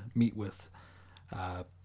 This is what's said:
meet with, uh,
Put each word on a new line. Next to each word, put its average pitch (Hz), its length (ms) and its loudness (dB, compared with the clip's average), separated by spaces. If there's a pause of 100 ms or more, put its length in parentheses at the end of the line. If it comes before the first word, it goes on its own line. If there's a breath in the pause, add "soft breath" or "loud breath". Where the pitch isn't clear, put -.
(140)
meet 117 220 8
with, 101 320 -4 (640 loud breath)
uh, 92 320 -2 (200)